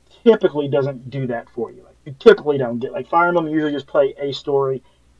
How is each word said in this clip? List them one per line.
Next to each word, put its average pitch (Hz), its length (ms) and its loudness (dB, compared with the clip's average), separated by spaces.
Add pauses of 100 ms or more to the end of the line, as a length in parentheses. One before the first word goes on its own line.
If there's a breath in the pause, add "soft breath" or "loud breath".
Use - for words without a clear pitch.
(240)
typically 151 440 2
doesn't 135 440 -4
do 135 160 -6
that 117 240 -8
for 110 200 -8
you. - 120 -20
Like, - 120 -20 (100)
you 139 140 -16
typically 147 380 6
don't 120 220 -4
get, 127 120 -8
like, 127 160 -10
Fire 170 200 2
Emblem, 170 200 0
you 156 60 -6
usually 151 200 -2
just 139 140 -8
play 139 320 0
a 143 120 -6
story, 135 500 -2 (380)